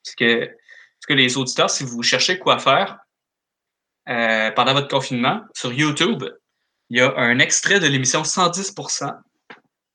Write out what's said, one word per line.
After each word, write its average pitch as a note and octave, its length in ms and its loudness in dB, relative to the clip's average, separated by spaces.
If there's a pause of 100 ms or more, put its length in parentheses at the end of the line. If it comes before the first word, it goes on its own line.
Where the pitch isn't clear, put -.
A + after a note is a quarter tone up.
c'est - 160 -16
que, A#2 280 2
parce - 640 -20
que D3+ 60 0
les B2+ 240 2
auditeurs, C3+ 320 0
si - 140 -4
vous A#2+ 180 -8
cherchez B2+ 380 0
quoi B2+ 180 2
faire, D3 400 2 (1080)
euh, A2+ 440 0
pendant B2 220 2
votre C#3 140 0
confinement, C#3 540 -2 (140)
sur B2 180 -6
YouTube, D3+ 500 0 (640)
il A#2+ 100 0
y - 20 6
a C3+ 160 4
un B2 220 2
extrait F#3 400 2
de E3+ 80 2
l'émission C#3+ 360 0
Cent F3 260 0
dix F#3+ 220 -6
pour C#3 200 -10
cent - 220 -6 (800)